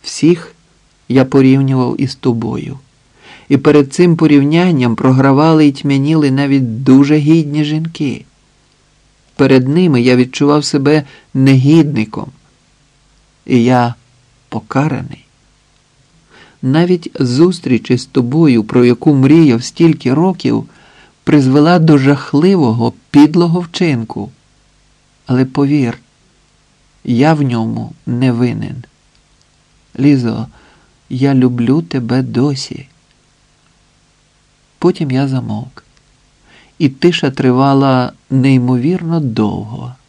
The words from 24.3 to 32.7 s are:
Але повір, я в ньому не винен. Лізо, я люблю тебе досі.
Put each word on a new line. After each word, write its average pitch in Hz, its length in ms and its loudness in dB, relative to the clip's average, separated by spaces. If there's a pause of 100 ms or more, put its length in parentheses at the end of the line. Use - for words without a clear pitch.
Але 127 200 0
повір, 139 520 -2 (1040)
я 131 300 0
в 147 80 -2
ньому 113 500 -4 (140)
не 127 260 -2
винен. 117 520 -6 (1160)
Лізо, 123 480 0 (600)
я 139 240 -2
люблю 127 480 0
тебе 127 400 -4
досі. 131 640 -6 (1900)